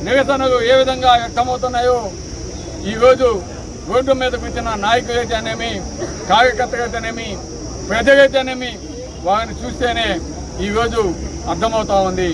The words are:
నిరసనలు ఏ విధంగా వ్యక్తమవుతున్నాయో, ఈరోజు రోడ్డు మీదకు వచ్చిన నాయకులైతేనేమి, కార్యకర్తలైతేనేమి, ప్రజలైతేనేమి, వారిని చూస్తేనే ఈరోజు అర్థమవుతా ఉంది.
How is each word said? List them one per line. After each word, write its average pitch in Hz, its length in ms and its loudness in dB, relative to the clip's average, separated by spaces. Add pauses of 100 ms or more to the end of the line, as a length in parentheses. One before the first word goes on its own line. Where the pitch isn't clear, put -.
నిరసనలు 262 520 2 (140)
ఏ - 100 8
విధంగా 254 300 4 (100)
వ్యక్తమవుతున్నాయో, 247 760 0 (920)
ఈరోజు 247 360 6 (640)
రోడ్డు 262 220 2 (100)
మీదకు 247 240 -2
వచ్చిన 233 240 -4 (160)
నాయకులైతేనేమి, 226 840 0 (580)
కార్యకర్తలైతేనేమి, 226 1000 0 (600)
ప్రజలైతేనేమి, 262 840 4 (560)
వారిని 214 340 0
చూస్తేనే 233 460 -2 (580)
ఈరోజు 226 360 0 (500)
అర్థమవుతా 208 460 0 (120)
ఉంది. 180 240 0